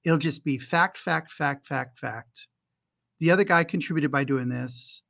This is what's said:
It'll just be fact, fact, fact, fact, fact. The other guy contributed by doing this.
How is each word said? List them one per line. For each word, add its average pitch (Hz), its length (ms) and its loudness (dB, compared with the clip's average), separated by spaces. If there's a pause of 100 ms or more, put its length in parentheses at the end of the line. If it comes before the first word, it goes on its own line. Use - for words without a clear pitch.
It'll 165 140 4
just 156 260 0
be 135 140 -2
fact, 170 400 0
fact, 160 340 -4
fact, 143 340 -4
fact, 127 320 -6
fact. - 500 -12 (760)
The 165 100 4
other 196 140 6
guy 175 180 4
contributed 147 480 -2
by 139 140 0
doing 127 240 -2
this. 123 600 -8